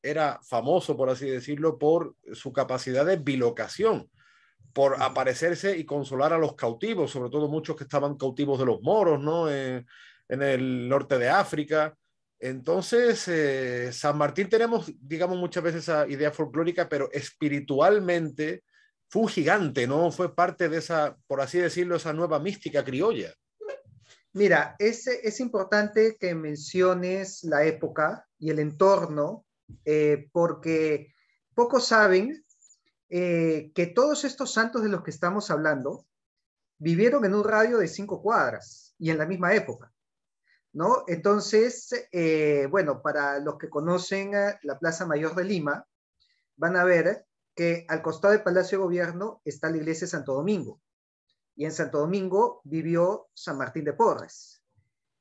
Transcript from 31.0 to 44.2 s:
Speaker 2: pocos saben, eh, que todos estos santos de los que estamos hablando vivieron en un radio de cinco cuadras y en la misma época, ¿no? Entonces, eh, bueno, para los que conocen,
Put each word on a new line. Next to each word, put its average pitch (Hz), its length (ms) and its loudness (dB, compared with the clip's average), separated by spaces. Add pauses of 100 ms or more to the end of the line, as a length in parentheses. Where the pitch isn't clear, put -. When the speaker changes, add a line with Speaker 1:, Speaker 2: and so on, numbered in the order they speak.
Speaker 2:
pocos 240 320 2
saben, 214 580 4 (640)
eh, 165 640 0
que 175 120 2
todos 277 400 2
estos - 260 -6
santos 233 300 0
de 208 80 0
los 180 120 -2
que - 80 -8
estamos 185 400 -4
hablando 151 540 -2 (720)
vivieron 208 480 2
en 190 100 2
un 208 100 2
radio 220 340 4
de 175 100 0
cinco 196 320 -8
cuadras 160 800 -2
y 160 100 -4
en 160 80 0
la 151 80 -2
misma 180 300 0
época, - 360 -4 (840)
¿no? 190 320 0
Entonces, 208 840 2 (240)
eh, 151 580 2
bueno, 147 300 0
para 143 380 -2
los 147 180 -6
que 156 140 -12
conocen, 180 640 -2